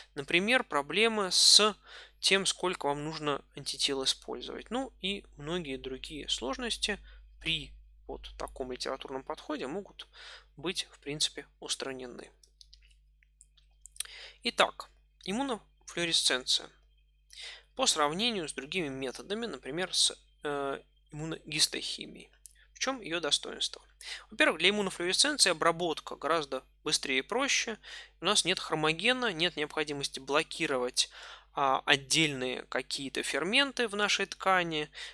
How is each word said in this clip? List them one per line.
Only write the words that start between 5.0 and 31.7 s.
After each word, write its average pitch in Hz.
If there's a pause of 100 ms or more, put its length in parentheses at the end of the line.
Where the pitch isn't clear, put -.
и 196 (140)
многие 147
другие 131
сложности 240 (400)
при 160 (360)
вот 139 (100)
таком 131
литературном 131
подходе 170
могут 190 (500)
быть, 160
в -
принципе, 147 (120)
устранены. - (2000)
Итак, - (340)
иммунофлюоресценция. 180 (1040)
По 262
сравнению 170
с -
другими 151
методами, 135
например, 160
с, - (260)
э, 139 (320)
иммуногистохимией. - (440)
В -
чём 262
её 165
достоинство? - (500)
Во-первых, 226
для 175
иммунофлюоресценции 190
обработка 165
гораздо 143 (200)
быстрее 139
и -
проще. 233 (440)
У 160
нас 196
нет 185
хромогена, 180
нет 165
необходимости 147
блокировать, 139 (440)
а, 139